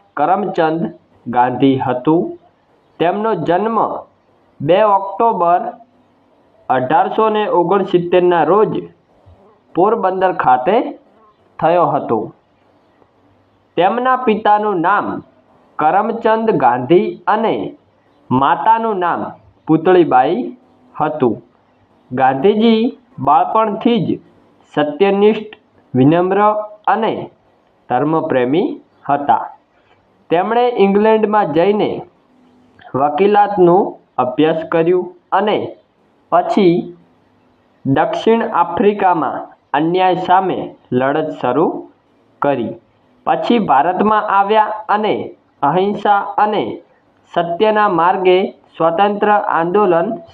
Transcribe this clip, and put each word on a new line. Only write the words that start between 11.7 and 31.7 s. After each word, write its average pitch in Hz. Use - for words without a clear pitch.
હતો. 135
તેમના 240
પિતાનું 208
નામ 170
કરમચંદ 220
ગાંધી 131
અને 190
માતાનું 196
નામ 143
પુતળીબાઈ 160
હતું. 135
ગાંધીજી 208
બાળપણથી 196
જ 165
સત્યનિષ્ઠ, 196
વિનમ્ર 180
અને 190
ધર્મપ્રેમી 147
હતા. 143
તેમણે 220
ઇંગ્લેન્ડમાં 208
જઈને 185